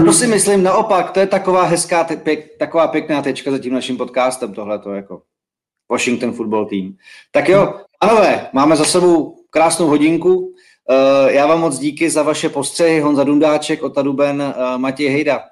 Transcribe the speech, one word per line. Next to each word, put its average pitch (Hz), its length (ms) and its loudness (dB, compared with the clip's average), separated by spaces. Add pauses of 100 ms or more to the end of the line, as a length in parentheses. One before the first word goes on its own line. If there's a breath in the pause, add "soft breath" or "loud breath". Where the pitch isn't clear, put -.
to 190 80 4
si 247 140 2
myslím, 202 360 2
naopak, 185 480 0
to 190 100 0
je 196 60 2
taková 185 380 0
hezká 165 400 0
te-, 160 120 -6
pěk-, 151 320 -4 (100)
taková 156 300 0
pěkná 151 340 -4
tečka 135 280 -6
za 135 80 -2
tím 127 140 -6
naším 127 240 -4
podcastem, 123 580 -4
tohleto, 101 380 -8
jako 98 300 -12 (680)
Washington 120 420 -2
football 110 340 -4
team. 95 280 -6 (380 soft breath)
Tak 143 160 0
jo, 190 260 4 (260)
pánové, 190 520 2
máme 147 240 2
za 151 80 0
sebou 170 520 2 (140)
krásnou 165 360 2
hodinku. 165 680 2 (360 soft breath)
Eh, 135 420 4
já 139 140 4
vám 165 140 2
moc 151 180 -2
díky 147 320 -2
za 151 120 0
vaše 151 260 -2
postřehy, 160 520 0
Honza 143 240 0
Dundáček, 151 580 0
Ota 139 200 -4
Duben, 143 400 -2
eh, 127 360 -4
Matěj 135 300 -4
Hejda. 143 320 0 (100)